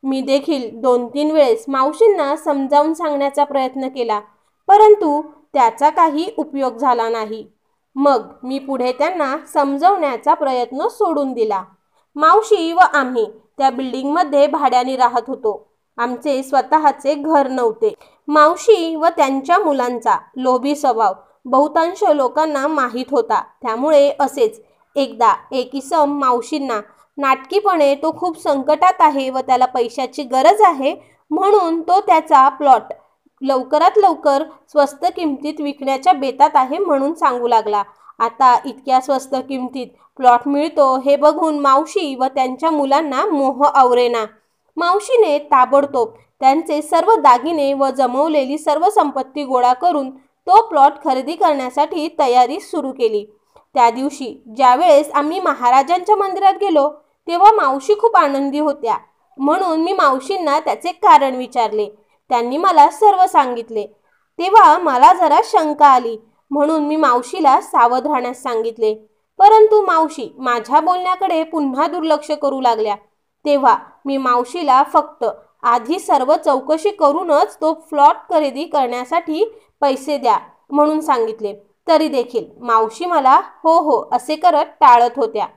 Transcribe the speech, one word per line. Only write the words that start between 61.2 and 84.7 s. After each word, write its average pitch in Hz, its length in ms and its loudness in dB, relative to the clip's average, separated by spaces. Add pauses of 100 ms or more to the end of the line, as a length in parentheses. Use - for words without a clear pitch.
विचारले. 220 500 -4 (440)
त्यांनी 247 280 -2
मला 330 320 4
सर्व 381 360 4
सांगितले. 240 600 -2 (540)
तेव्हा 349 380 2
मला 302 360 4
जरा 330 300 2
शंका 302 440 0
आली, 240 300 2 (340)
म्हणून 294 320 -2
मी 294 120 -4
मावशीला 277 680 0
सावध 254 460 0
राहण्यास 254 360 -6
सांगितले, 226 500 -4 (440)
परंतु 427 480 6
मावशी 320 520 -2
माझ्या 247 420 0
बोलण्याकडे 359 640 -2
पुन्हा 302 440 -4
दुर्लक्ष 311 440 -4
करू 277 300 -4
लागल्या. 220 340 0 (500)
तेव्हा 269 320 2 (280)
मी 277 120 -4
मावशीला 262 640 0
फक्त 302 420 -2 (380)
आधी 240 360 -2
सर्व 285 360 0
चौकशी 311 540 -2
करूनच 330 720 0
तो 320 120 0
प्लॉट 311 420 2 (140)
खरेदी 294 340 -2
करण्यासाठी 311 800 -4 (360)
पैसे 277 360 -2
द्या 233 200 0 (320)
म्हणून 302 300 0
सांगितले, 220 540 -4 (340)
तरी 311 200 2
देखील 247 380 -4 (160)
मावशी 226 440 -2
मला 302 360 2 (220)
हो 320 160 4
हो 294 320 -2
असे 247 240 -4
करत 311 300 2 (140)